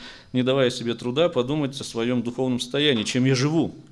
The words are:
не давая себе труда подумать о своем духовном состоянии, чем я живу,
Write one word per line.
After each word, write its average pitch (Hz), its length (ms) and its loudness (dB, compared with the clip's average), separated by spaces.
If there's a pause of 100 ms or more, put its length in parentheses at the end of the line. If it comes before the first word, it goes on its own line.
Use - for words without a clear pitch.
(340)
не 247 80 4
давая 247 260 4
себе 117 240 -2
труда 127 380 0
подумать 139 500 -2
о 107 40 -8
своем 117 380 -2
духовном 123 380 -2
состоянии, 139 440 0
чем 123 200 0
я 135 100 4
живу, 135 400 2 (180)